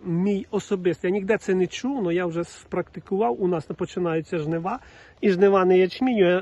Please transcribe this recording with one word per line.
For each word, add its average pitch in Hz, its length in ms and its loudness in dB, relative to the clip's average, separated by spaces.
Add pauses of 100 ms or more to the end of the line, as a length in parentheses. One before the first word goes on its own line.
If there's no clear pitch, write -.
мій 190 480 -2
особистий, 185 600 -2
я 202 80 -2
ніде 196 180 -2
це - 180 -4
не 185 120 0
чув, 269 300 -6
але 175 180 -2
я 180 100 -2
вже 170 180 -4
спрактикував, 196 1000 -6
у 180 40 2
нас 170 180 -2
починаються 165 720 -4
жнива, 165 420 -4 (420)
і 208 80 4
жнива 190 360 4
не 185 120 6
ячменю, 185 640 2